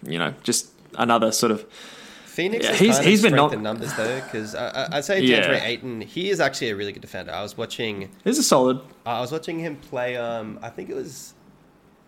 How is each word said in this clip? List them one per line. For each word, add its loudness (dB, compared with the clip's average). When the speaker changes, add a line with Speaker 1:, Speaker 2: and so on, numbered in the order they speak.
Speaker 1:
you -4
know, -2
just -2
another 4
sort 2
of -6
Speaker 2:
Phoenix -2
Speaker 1:
Yeah, 2
Speaker 2:
is 0
Speaker 1:
he's, 8
Speaker 2:
kind 4
Speaker 1:
he's 8
Speaker 2:
of 2
Speaker 1:
been 6
Speaker 2:
strength 6
Speaker 1:
not -4
Speaker 2:
in -4
numbers, -4
though, -2
'cause -6
I, -6
I, -4
I'd -2
say 0
Speaker 1:
Yeah. 6
Speaker 2:
DeAndre 2
Ayton, -6
he -6
is 2
actually 0
a -4
really -6
good -14
defender. -12
I -6
was -10
watching -6
Speaker 1:
He's 0
a 2
solid. 4
Speaker 2:
I -4
was -6
watching -6
him -8
play, -6
um, -6
I -12
think -12
it -8
was, -12